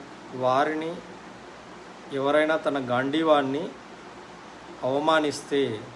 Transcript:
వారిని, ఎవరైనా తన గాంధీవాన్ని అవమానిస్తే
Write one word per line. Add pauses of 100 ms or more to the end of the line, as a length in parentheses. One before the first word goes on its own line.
(360)
వారిని, (1160)
ఎవరైనా
తన
గాంధీవాన్ని (1120)
అవమానిస్తే (160)